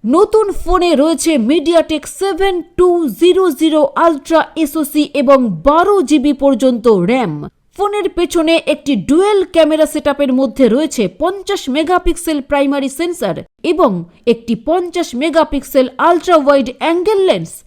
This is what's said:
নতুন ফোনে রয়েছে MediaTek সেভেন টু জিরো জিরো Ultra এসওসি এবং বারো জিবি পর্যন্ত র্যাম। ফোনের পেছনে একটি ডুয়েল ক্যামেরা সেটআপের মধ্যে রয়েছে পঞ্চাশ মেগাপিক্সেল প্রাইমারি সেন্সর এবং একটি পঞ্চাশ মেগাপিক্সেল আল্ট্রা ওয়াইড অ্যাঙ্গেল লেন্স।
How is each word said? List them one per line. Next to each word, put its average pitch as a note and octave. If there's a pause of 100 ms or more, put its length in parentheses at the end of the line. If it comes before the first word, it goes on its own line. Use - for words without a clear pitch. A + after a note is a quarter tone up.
নতুন G#4+
ফোনে F4
রয়েছে D#4
MediaTek D#4 (160)
সেভেন F#4+ (140)
টু F4 (120)
জিরো F4+
জিরো D4+ (260)
Ultra D#4+ (140)
এসওসি D4+ (120)
এবং C#4 (260)
বারো F4+
জিবি C#4+
পর্যন্ত C4
র্যাম। E3 (280)
ফোনের G4+
পেছনে E4 (120)
একটি C#4+
ডুয়েল F4+
ক্যামেরা D#4
সেটআপের C#4+
মধ্যে C4
রয়েছে A#3+ (100)
পঞ্চাশ F#4
মেগাপিক্সেল D#4+
প্রাইমারি C#4
সেন্সর C#4 (260)
এবং A#3 (220)
একটি A#3
পঞ্চাশ E4+
মেগাপিক্সেল C#4+ (100)
আল্ট্রা E4+
ওয়াইড C#4 (100)
অ্যাঙ্গেল F4+
লেন্স। F3+ (160)